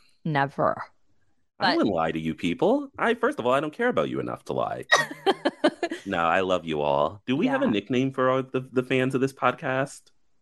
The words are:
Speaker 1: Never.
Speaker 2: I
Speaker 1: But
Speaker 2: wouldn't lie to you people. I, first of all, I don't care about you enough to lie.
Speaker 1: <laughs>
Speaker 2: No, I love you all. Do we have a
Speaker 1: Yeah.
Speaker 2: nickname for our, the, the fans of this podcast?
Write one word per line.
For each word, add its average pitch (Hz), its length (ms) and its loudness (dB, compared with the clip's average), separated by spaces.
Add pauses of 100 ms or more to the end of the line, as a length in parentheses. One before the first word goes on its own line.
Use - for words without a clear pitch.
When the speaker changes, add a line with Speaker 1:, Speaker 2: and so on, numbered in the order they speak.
(220)
Speaker 1:
Never. 139 600 0 (760)
Speaker 2:
I 185 120 2
Speaker 1:
But 240 80 2
Speaker 2:
wouldn't 110 160 2
lie 80 180 0
to 80 80 -4
you 80 140 -2
people. 190 640 0
I, 226 160 0
first 247 240 -2
of 120 80 -2
all, 123 60 2
I 139 80 2
don't 151 120 -4
care 240 160 -2
about 76 220 0
you 65 100 -4
enough 60 240 -6
to - 80 -6
lie. 58 380 -4
Speaker 1:
<laughs> - 40 4 (1120)
Speaker 2:
No, 95 140 -2
I 85 220 4
love 92 240 0
you 78 160 -2
all. 73 460 2
Do 127 100 0
we 202 100 2
have 269 160 0
a 269 40 2
Speaker 1:
Yeah. 196 40 2
Speaker 2:
nickname 127 420 0
for 131 160 2
our, 131 140 2
the, 131 300 -4
the 123 100 2
fans 131 320 0
of 123 60 2
this 135 120 0
podcast? 131 800 -2 (320)